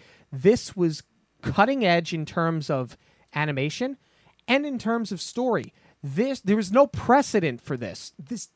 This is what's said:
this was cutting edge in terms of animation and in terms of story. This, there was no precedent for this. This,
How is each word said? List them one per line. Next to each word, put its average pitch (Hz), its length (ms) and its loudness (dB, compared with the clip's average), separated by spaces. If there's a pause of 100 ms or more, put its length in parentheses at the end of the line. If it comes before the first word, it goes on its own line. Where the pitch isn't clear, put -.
(320)
this 170 460 2
was 170 260 0 (380)
cutting 226 440 2
edge 170 280 2
in 160 120 -4
terms 165 440 -2
of 131 280 -4 (380)
animation 151 640 -2 (500)
and 277 180 2
in 269 140 -6
terms 226 320 -2
of 180 100 -6
story. 220 520 -2 (280)
This, 202 380 -2
there 196 160 2
was 196 160 0
no 269 160 6
precedent 196 760 2
for 135 160 -4
this. 104 400 -10
This, 180 380 -12